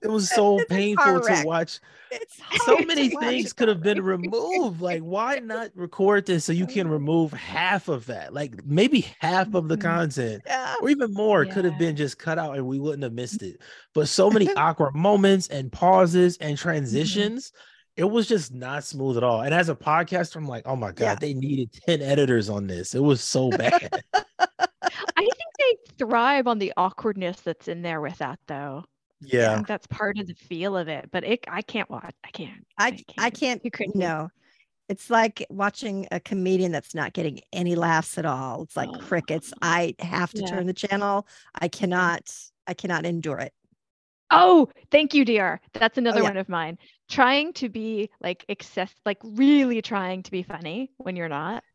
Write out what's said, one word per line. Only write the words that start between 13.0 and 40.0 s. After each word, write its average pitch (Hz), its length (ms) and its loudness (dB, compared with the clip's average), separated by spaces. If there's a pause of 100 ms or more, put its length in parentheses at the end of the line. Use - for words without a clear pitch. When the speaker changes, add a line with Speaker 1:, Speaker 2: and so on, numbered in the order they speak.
Speaker 1:
have 120 100 -6
missed 123 280 -8
it. 92 180 -12 (360)
But 151 120 2
so 190 220 6
many 214 180 4
Speaker 2:
<laughs> 403 80 0
Speaker 1:
awkward 151 400 2
moments 196 520 4
and 135 240 -8
pauses 180 640 6
and 147 180 -4
Speaker 3:
Mm-hmm. - 60 -8
Speaker 1:
transitions, 175 880 -2 (460)
it - 60 0
was 208 240 2
just 156 260 0
not 131 300 -8
smooth 135 340 -2
at 117 60 0
all. 117 180 4
And 143 140 0
as 170 140 2
a 147 60 -2
podcaster, 170 600 0
I'm 156 120 -8
like, 120 200 -10
"Oh 131 80 -2
my 113 160 -4
God, - 120 -14
Speaker 2:
Yeah. 110 120 0
Speaker 1:
they 143 180 -6
needed 131 380 -4 (160)
ten 160 160 2
editors 131 460 4
on 101 180 -4
this." 90 260 -8
It 123 100 -2
was 143 180 4
so 131 280 0
Speaker 2:
<laughs> - 0 -
Speaker 1:
bad. - 540 0 (100)
Speaker 3:
I - 1080 -4
think 427 140 0 (220)
they 523 200 4 (200)
thrive 247 500 2
on 233 120 0
the 196 180 -4
awkwardness 190 640 -2
that's - 260 -8
in 170 140 -8
there 165 200 -6
with 160 180 -8
that, 139 280 -8
though. 143 360 -10 (400)
I 139 40 -20
Speaker 1:
Yeah. 120 280 4
Speaker 3:
think 107 120 -4
that's 107 200 -8
part 208 320 -4
of 196 80 -8
the 175 80 -14
feel 185 420 -6
of 170 120 -4
it, 143 220 -10
but 180 120 -4
it, 220 240 -2
I 175 140 -8
can't - 280 -8
watch. 170 240 -14 (120)
I - 60 -20
can't. - 340 -16 (120)
Speaker 2:
I, 208 100 2
Speaker 3:
I - 0 -
Speaker 2:
I 254 40 0 (380)
Speaker 3:
can't. 226 100 -12
Speaker 2:
can't, 247 240 -2
Speaker 3:
Too 240 80 -6
crazy. 196 240 -6
Speaker 2:
no. 165 340 -2 (600)
It's - 200 -10
like 226 400 2
watching 196 600 -6
a 180 80 -4
comedian 185 540 0
that's - 200 -6
not 156 200 -6
getting 156 260 -6 (140)
any 175 220 0
laughs 165 420 0
at 156 80 -4
all. 131 380 -4
It's - 120 -14
like 131 180 -6
Speaker 3:
Oh. - 60 -14
Speaker 2:
crickets. 165 600 -4
I 170 380 0